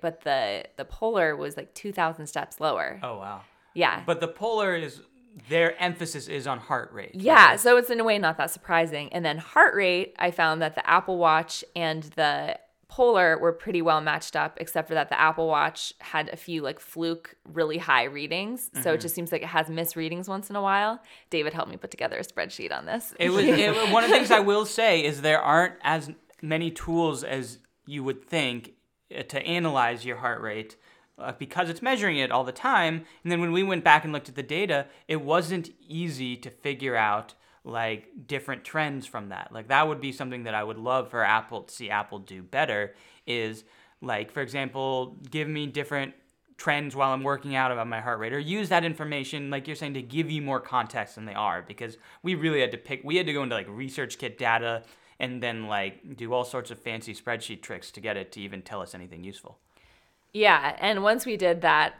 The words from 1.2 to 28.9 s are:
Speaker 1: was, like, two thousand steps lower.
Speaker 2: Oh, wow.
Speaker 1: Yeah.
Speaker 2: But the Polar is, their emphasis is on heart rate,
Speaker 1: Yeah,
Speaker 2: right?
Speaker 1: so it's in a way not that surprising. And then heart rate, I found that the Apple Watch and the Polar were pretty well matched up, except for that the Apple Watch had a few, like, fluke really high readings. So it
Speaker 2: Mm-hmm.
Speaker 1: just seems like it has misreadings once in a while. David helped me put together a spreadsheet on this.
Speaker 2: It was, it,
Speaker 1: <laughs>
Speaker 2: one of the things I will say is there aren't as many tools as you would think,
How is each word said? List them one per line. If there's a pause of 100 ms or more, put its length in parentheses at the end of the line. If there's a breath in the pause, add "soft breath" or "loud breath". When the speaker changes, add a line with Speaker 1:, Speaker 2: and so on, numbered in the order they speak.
Speaker 1:
was,
like,
two
thousand
steps
lower.
Speaker 2:
Oh,
wow. (340)
Speaker 1:
Yeah.
Speaker 2:
But
the
Polar
is, (480)
their
emphasis
is
on
heart
rate,
Speaker 1:
Yeah,
Speaker 2:
right?
Speaker 1:
so
it's
in
a
way
not
that
surprising.
And
then
heart
rate,
I
found
that
the
Apple
Watch (100)
and
the (320)
Polar
were
pretty
well
matched
up,
except
for
that
the
Apple
Watch
had
a
few,
like,
fluke (160)
really
high
readings.
So
it (120)
Speaker 2:
Mm-hmm.
Speaker 1:
just
seems
like
it
has
misreadings
once
in
a
while. (300 loud breath)
David
helped
me
put
together
a
spreadsheet
on
this.
Speaker 2:
It
was,
it,
Speaker 1:
<laughs>
Speaker 2:
one
of
the
things
I
will
say
is
there
aren't
as (300)
many
tools
as (280)
you
would
think, (440)